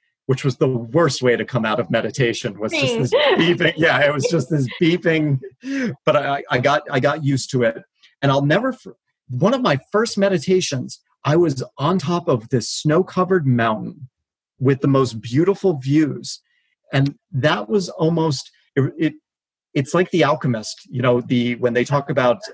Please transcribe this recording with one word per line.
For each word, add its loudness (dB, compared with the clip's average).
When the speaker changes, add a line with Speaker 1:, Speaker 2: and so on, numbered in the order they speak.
Speaker 1:
which -2
was -2
the 2
worst 0
way 4
to -4
come -2
out 0
of -6
meditation, -2
was -4
just 0
this -2
Speaker 2:
Bing. 2
<laughs> 2
Speaker 1:
beeping. 0
Yeah, 2
it 2
was 0
just -2
this 0
beeping, 2
but 4
I, -2
I 0
got, 2
I -2
got 0
used -2
to 0
it. 0
And 2
I'll 2
never, 2
f-, -12
one 2
of -2
my 2
first 0
meditations, 0
I 2
was 2
on 0
top -2
of 0
this 0
snow-covered 0
mountain -2
with 2
the 2
most 2
beautiful 0
views. -2
And 0
that 0
was 0
almost, -2
it, 0
it, -2
it's -2
like 0
The 2
Alchemist, -2
you -6
know, 2
the, 0
when -2
they 0
talk -2
about, 2